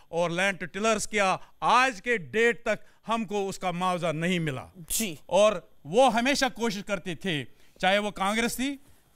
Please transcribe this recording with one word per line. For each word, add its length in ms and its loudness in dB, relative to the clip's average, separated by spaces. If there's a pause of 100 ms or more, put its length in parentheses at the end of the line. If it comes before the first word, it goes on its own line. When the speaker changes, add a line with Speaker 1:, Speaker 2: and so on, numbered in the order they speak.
(120)
Speaker 1:
और 200 0
लैंड 360 0
टिलर्स 380 0
किया। 340 2 (240)
आज 360 4
के 180 -2
डेट 480 0
तक 140 -2 (280)
हमको 400 -2
उसका 240 -4
मुआवजा 400 -2
नहीं 280 0
मिला। 380 -6
Speaker 2:
जी। 420 -4 (100)
Speaker 1:
और 420 4 (140)
वो 240 4
हमेशा 400 2
कोशिश 340 -4
करते 320 -6
थे, 280 -4 (380)
चाहे 160 4
वो 140 -2
कांग्रेस 440 -2
थी, 240 -4 (360)